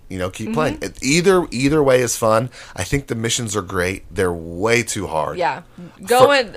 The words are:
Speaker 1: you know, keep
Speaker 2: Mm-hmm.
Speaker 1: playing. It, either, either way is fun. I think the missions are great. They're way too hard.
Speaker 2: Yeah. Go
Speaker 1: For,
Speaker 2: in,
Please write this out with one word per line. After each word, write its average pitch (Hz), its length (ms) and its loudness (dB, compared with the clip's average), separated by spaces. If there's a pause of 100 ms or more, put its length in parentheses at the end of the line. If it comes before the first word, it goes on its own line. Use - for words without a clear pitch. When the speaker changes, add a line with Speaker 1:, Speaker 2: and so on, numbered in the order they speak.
Speaker 1:
you 92 100 -8
know, 90 120 -2
keep 214 180 -10
Speaker 2:
Mm-hmm. 220 60 -6
Speaker 1:
playing. 151 280 -2
It, - 180 -10
either, 170 520 2
either 139 280 2
way 131 200 6
is 120 160 -2
fun. 113 340 2 (240)
I 95 80 -6
think 143 240 -2
the 120 80 -4
missions 113 400 -2
are 104 80 -2
great. 92 500 -4
They're 92 200 0
way 87 500 0
too 101 240 -6
hard. 78 320 -2
Speaker 2:
Yeah. 156 240 -4 (420)
Go 247 220 6
Speaker 1:
For, 285 80 4
Speaker 2:
in, 233 220 -2